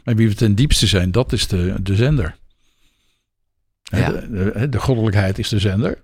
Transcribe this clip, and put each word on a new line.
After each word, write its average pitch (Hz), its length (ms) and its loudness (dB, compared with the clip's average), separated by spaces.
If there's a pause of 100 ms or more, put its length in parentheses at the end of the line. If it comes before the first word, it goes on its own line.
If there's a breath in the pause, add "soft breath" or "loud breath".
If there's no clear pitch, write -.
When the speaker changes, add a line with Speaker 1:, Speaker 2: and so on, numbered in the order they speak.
Speaker 1:
Maar 117 100 -2
wie 113 140 4
we 104 60 0
ten 104 200 2
diepste 123 320 2
zijn, 92 240 2
dat 117 220 0
is 120 160 -2
de, 92 340 -2
de 95 120 -2
zender. 117 420 0 (1500)
Hè, - 160 -6
Speaker 2:
Ja. 90 120 0
Speaker 1:
de, - 200 -8
de, 98 240 -2
hè, 123 140 -2
de 113 120 -2
goddelijkheid 104 580 0
is 117 100 -6
de 110 100 -2
zender. 101 460 0